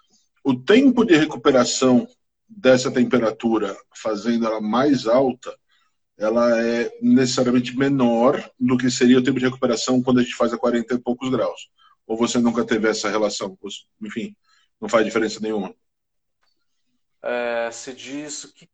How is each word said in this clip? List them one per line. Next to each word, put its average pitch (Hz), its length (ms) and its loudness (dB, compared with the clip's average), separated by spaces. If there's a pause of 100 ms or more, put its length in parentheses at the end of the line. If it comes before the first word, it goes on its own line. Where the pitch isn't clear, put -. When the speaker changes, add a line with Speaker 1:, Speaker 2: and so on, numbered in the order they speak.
(420)
Speaker 1:
O 139 120 0
tempo 240 500 4
de 170 120 4
recuperação 131 920 2 (400)
dessa 127 420 2
temperatura, 113 880 0 (180)
fazendo 113 520 -4
ela 107 140 -4
mais 117 460 0
alta, 123 480 0 (640)
ela 117 420 2
é 117 300 -2 (100)
necessariamente 123 760 2
menor 127 680 2 (160)
do 127 180 0
que 123 140 0
seria 127 280 4
o 123 40 4
tempo 131 160 0
de 127 60 -2
recuperação 127 580 0
quando 123 160 2
a 120 40 4
gente 120 120 -6
faz 117 180 0
a - 60 -4
quarenta 120 360 -2
e 120 40 0
poucos 123 320 -6
graus. 101 400 -4 (360)
Ou 110 100 -6
você 117 220 0
nunca 117 260 0
teve 110 240 0
essa 104 200 -2
relação? 101 520 -4
Ou, 98 80 -14 (340)
enfim, 107 320 -10 (460)
não 107 80 -10
faz 110 160 2
diferença 107 360 -4
nenhuma? 107 320 -6 (1500)
Speaker 2:
É, 120 480 -4
se 131 220 -14
diz, 139 520 -12
o - 100 -20
que, 170 180 -20